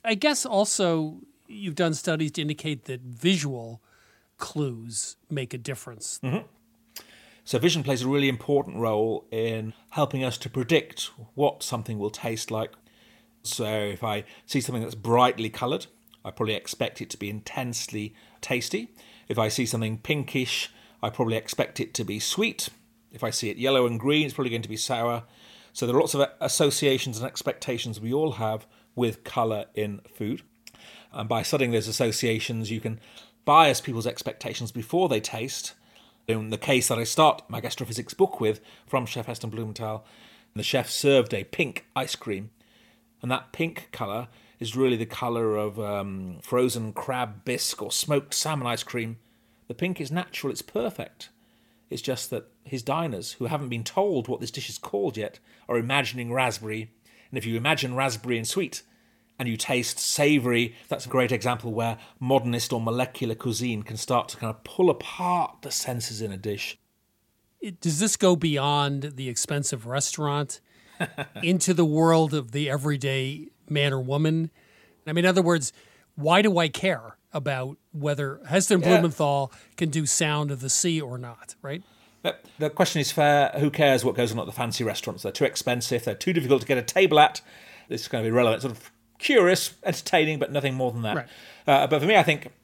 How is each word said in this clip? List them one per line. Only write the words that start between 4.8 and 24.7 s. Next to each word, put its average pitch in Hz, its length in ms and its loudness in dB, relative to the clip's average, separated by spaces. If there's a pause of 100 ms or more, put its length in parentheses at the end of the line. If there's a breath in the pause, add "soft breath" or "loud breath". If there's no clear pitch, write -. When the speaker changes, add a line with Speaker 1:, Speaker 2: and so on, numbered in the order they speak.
Speaker 1:
make 131 240 -6
a 123 40 -10
difference. 120 640 -10
Speaker 2:
Mm-hmm. 131 240 -2 (960 loud breath)
So 131 140 0
vision 160 240 2
plays 127 200 0
a 127 60 0
really 139 200 2
important 139 480 0
role 110 540 0
in 110 420 -4 (180 soft breath)
helping 139 320 0
us 127 160 -2
to - 120 -10
predict - 600 0 (240)
what 143 280 2
something 113 360 -6
will 101 120 -2
taste 113 400 -6
like. 110 220 -4 (680 soft breath)
So - 240 -6
if 107 380 -4
I 104 200 -4 (220 loud breath)
see 139 140 0
something 120 220 -4
that's - 120 -8
brightly 117 540 4
coloured, 127 380 -4 (380)
I - 60 -8
probably 107 240 -4
expect - 460 -6
it 107 100 -10
to - 60 -12
be 101 140 -8
intensely 107 840 -8 (280 soft breath)
tasty. 180 480 -4 (380 loud breath)
If 117 100 -2
I 110 100 2
see 123 160 0
something 110 340 -2
pinkish, 139 720 -4 (320 soft breath)
I 107 80 -2
probably 113 260 -2
expect - 440 -4
it - 140 -6
to 117 100 -4
be 101 140 -6
sweet. - 500 -2 (440)
If 120 120 -8
I 113 60 -2
see 113 180 -4
it 101 80 -6
yellow 127 300 2
and 117 120 0
green, 147 280 2
it's 127 80 -8
probably 127 160 -2
going 113 120 -4
to 107 60 -10
be 107 80 -8